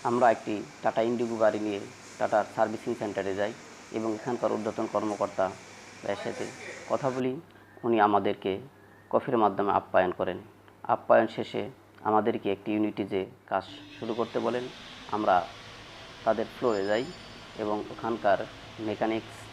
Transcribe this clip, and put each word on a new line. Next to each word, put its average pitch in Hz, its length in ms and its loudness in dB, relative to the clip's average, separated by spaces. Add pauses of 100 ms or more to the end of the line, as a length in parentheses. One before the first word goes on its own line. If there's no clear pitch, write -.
আমরা 120 280 6
একটি 110 320 0 (180)
টাটা 113 200 2
ইন্ডিগো 117 340 0
গাড়ি 107 240 4
নিয়ে 104 200 -2 (380)
টাটার 104 280 2 (100)
সার্ভিসিং 110 440 0
সেন্টারে 98 360 -2
যাই 104 180 -2 (380)
এবং 110 220 -2
এখানকার 117 380 -2
ঊর্ধ্বতন 110 400 -2
কর্মকর্তা 101 560 0
ভাইয়ের - 760 -8
সাথে 107 220 -6 (440)
কথা 131 200 0
বলি। 131 320 -2 (420)
উনি 117 180 4
আমাদেরকে 101 580 2 (500)
কফির 123 280 2
মাধ্যমে 101 340 4
আপ্যায়ন 92 400 4
করেন। 92 260 -2 (460)
আপ্যায়ন 117 440 6
শেষে 107 420 -6 (340)
আমাদেরকে 107 480 2
একটি 98 200 -2
ইউনিটে 107 340 0
যে 95 200 -2 (220)
কাজ 98 160 0 (360)
শুরু 113 140 -4
করতে 113 260 -2
বলেন। 120 280 -2 (440)
আমরা 101 360 4 (760)
তাদের 110 220 2 (120)
ফ্লোরে 107 280 2
যাই 110 200 2 (540)
এবং 107 300 -2
ওখানকার 110 560 0 (340)
মেকানিক্স 110 720 -2